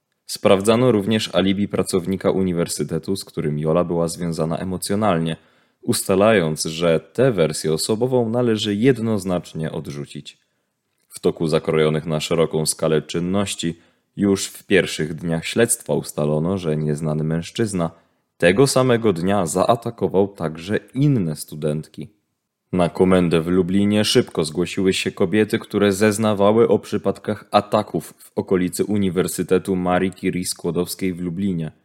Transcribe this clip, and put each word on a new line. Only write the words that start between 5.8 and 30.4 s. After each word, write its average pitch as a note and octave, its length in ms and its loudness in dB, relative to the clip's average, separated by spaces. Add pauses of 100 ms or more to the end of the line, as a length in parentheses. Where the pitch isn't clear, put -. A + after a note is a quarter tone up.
ustalając, G2 800 2
że E2 360 2
tę C3 320 0
wersję D#2+ 420 0
osobową A#2 560 0
należy A2 460 0
jednoznacznie G2+ 960 0
odrzucić. D2 680 -12 (720)
W - 100 -18
toku E2+ 280 0
zakrojonych D#2 580 0
na D#2 140 -4
szeroką D#2 460 0
skalę D#2 360 0
czynności F2 760 -4 (380)
już G2 300 0
w - 160 -20
pierwszych E2 500 0
dniach E2 320 -4
śledztwa - 480 0
ustalono, D2+ 640 -2
że D#2+ 200 -2
nieznany D2+ 460 -2
mężczyzna E2+ 680 -4 (460)
tego G2+ 300 6
samego A#2 460 2
dnia F#2 320 0
zaatakował F#2+ 800 0
także E2+ 520 -6 (140)
inne B2 420 2
studentki. D2+ 720 -6 (640)
Na F2 180 2
komendę F2+ 520 4
w E2 60 -6
Lublinie G2+ 580 2
szybko A#2 400 0
zgłosiły F2+ 480 -2
się - 180 -6
kobiety, G#2+ 480 0
które G2+ 340 0
zeznawały G#2+ 760 4
o G#2 120 2
przypadkach - 720 -6
ataków G#2 640 0
w - 180 -20
okolicy F#2 500 0
Uniwersytetu F#2 920 0
Marii F2+ 360 0
Curie F2+ 340 -4